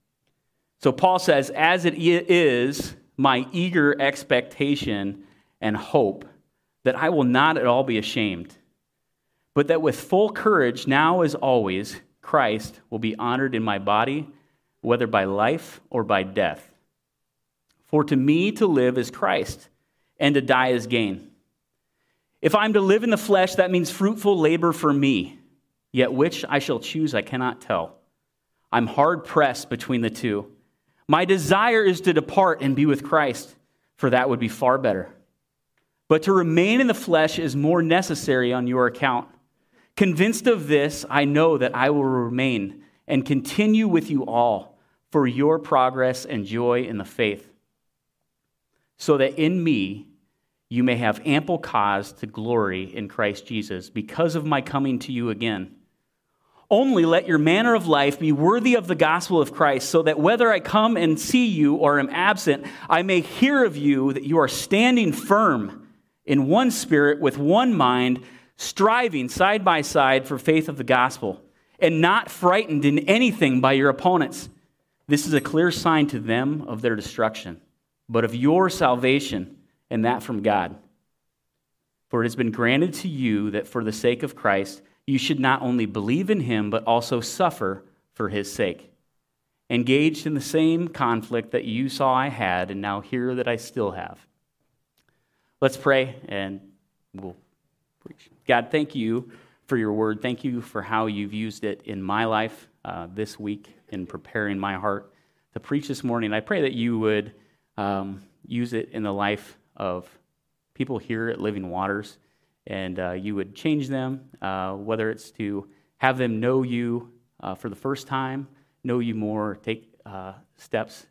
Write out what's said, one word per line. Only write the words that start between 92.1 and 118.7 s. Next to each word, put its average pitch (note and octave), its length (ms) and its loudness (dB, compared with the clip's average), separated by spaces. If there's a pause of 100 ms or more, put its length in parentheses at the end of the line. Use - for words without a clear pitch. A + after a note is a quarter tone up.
I B2+ 140 0
had, F#2 420 -4
and G2 120 -8
now G2+ 180 -6
hear B2 360 -6
that B2 120 -4
I A#2+ 80 -2
still A2+ 360 -6
have." - 360 -14 (1300)
Let's C3+ 160 0
pray, C3 400 0 (100)
and G2 320 -8 (540)
we'll F#2+ 240 -14 (640)
preach. - 280 -20 (160)
God, A#2+ 260 2
thank D3+ 220 -2
you A#2+ 380 -4 (360)
for C3 100 -2
your A2 160 -2
word. G#2+ 280 -2
Thank B2 220 -6
you B2 160 -6
for A2+ 220 -10
how A2 240 -2
you've G2+ 280 -6
used G#2+ 300 -10
it G#2 220 -8
in G2 180 -10
my G#2 220 -2
life, A2 420 -4 (160)
uh, E2+ 300 -12
this G#2 260 -10
week G#2 340 -10 (140)
in F#2+ 180 -10
preparing G2+ 540 -6
my G2 140 -4
heart G2+ 400 -6 (400)
to - 80 -12
preach C#3+ 260 -6
this C3 160 -8
morning. A#2 300 -4
I G#2+ 80 -2
pray E3+ 220 -4
that C3 100 -2
you A#2 260 -2
would, G#2+ 340 -2 (440)
um, G2 440 -6 (240)
use A#2+ 280 -6
it A2+ 180 -6
in A2+ 120 -8
the G2+ 100 -4
life G2+ 440 -4 (220)
of F2+ 300 -6 (640)
people B2+ 240 -8
here A2+ 320 -6
at - 100 -6
Living G2 300 -6
Waters, G2 480 -6 (480)
and, F#2 340 -8
uh, F2+ 120 -6
you G2 240 -8
would G2 180 -8
change D3 360 -4
them, C3 380 -6 (140)
uh, F#2+ 320 -6
whether A2 380 -4
it's - 180 -14
to G2+ 380 -8 (300)
have C3 200 0
them A#2 220 -2
know B2+ 240 0
you, A#2+ 480 -6 (300)
uh, F#2+ 120 -10
for A2 160 -12
the G2 60 -12
first C3+ 320 -8
time, C3 400 -6 (360)